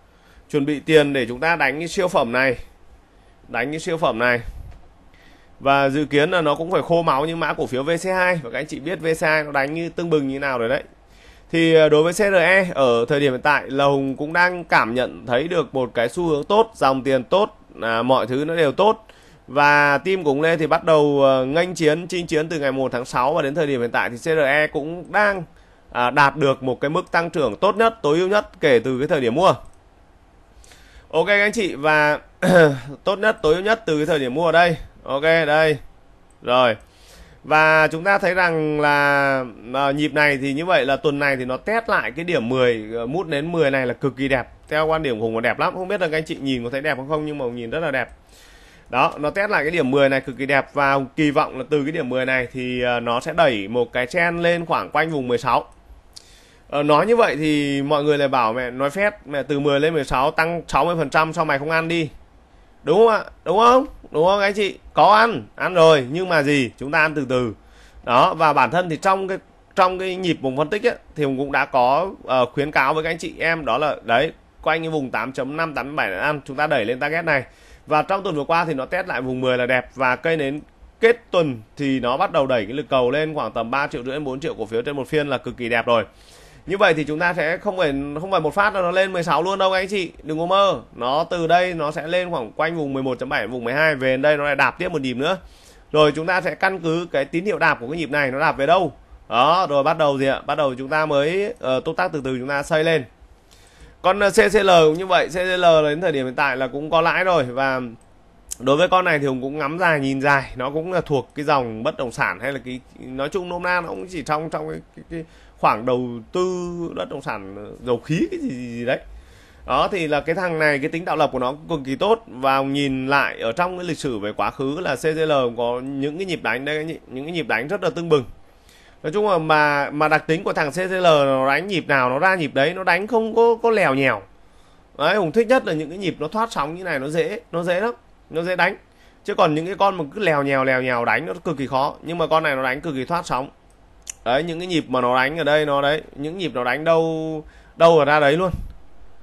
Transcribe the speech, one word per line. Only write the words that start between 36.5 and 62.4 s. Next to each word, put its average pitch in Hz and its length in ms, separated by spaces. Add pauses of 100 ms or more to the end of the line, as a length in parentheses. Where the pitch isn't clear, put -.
Và 156 420
chúng 160 180
ta 196 140
thấy 185 160
rằng 160 460
là, 143 640 (300)
à, 139 160
nhịp 147 240
này 147 280
thì 139 100
như 151 120
vậy 160 220
là 135 100
tuần 143 220
này 143 180
thì 127 80
nó 127 120
test 226 320
lại 175 220
cái 165 140
điểm 147 240
mười, 123 360 (120)
ờ, 117 100
mút 165 220
đến 156 240
mười 156 180
này 131 160
là 120 80
cực 123 220
kỳ 135 120
đẹp. 127 200 (200)
Theo 156 180
quan 160 160
điểm 120 180
của 113 40
Hùng 113 100
là 113 60
đẹp 117 180
lắm. 175 160
Không 185 140
biết 202 120
là 170 80
các 156 80
anh 156 80
chị 151 160
nhìn 131 240
có 120 60
thấy 135 100
đẹp 143 180 (100)
không, 156 180
nhưng 147 120
mà 135 60
Hùng 120 120
nhìn 117 140
rất 151 100
là 160 100
đẹp. 127 180 (800)
Đó, 135 280
nó 147 120
test 202 200
lại 165 140
cái 156 60
điểm 151 200
mười 139 180
này 135 120
cực 123 180
kỳ 135 80
đẹp 135 280
và 139 180
Hùng 139 140 (100)
kỳ 151 140
vọng 139 280
là 127 120
từ 147 120
cái 147 100
điểm 151 160
mười 127 180
này 131 260
thì, 127 300
ờ, 120 180
nó 120 200
sẽ 151 120
đẩy 113 360
một 120 240
cái 123 140
trend 170 340
lên 170 260
khoảng 120 240
quanh 160 200
vùng 135 180
mười 120 100
sáu. 131 260 (1040)
Ờ, 143 140
nói 151 240
như 233 100
vậy 185 200
thì 147 460
mọi 147 220
người 147 140
lại 139 100
bảo: 120 240
"Mẹ 123 180
nói 135 200
phét, 202 220 (140)
mẹ 139 160
từ 143 180
mười 143 200
lên 165 140
mười 143 100
sáu 139 260
tăng 165 380
sáu 143 160
mươi 170 140
phần 143 120
trăm 160 220
sao 165 120
mày 147 140
không 147 120
ăn 165 180
đi?" 165 220 (760)